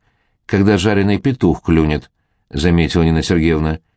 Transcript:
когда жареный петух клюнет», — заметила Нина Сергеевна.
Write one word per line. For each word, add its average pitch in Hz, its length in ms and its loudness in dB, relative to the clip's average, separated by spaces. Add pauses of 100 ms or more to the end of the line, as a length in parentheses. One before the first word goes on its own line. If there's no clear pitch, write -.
(460)
когда 98 320 2
жареный 101 400 0
петух 110 440 -2
клюнет», — 78 480 0 (400)
заметила 85 540 0
Нина 80 180 0
Сергеевна. 80 580 -2 (180)